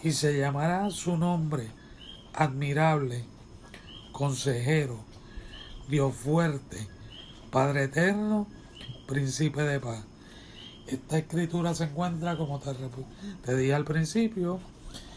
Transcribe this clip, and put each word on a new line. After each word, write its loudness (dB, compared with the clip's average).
Y 4
se 4
llamará 2
su -2
nombre 0
admirable, 2
consejero, 2
Dios 4
fuerte, 0
Padre 4
eterno, 4
príncipe 0
de 2
paz. -8
Esta -2
escritura 2
se 0
encuentra, 0
como -2
te -4
rep-, -8
te 2
dije 4
al 4
principio, 0